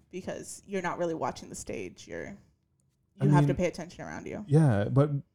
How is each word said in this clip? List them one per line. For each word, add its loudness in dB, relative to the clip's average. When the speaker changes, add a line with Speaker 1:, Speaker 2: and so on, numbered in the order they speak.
Speaker 1:
because -10
you're -4
not -4
really -2
watching -6
the -14
stage. -10
You're, -10
Speaker 2:
I 2
Speaker 1:
you 6
have 6
to 4
Speaker 2:
mean, 2
Speaker 1:
pay 0
attention -8
around -10
you. -8
Speaker 2:
Yeah, 6
but 4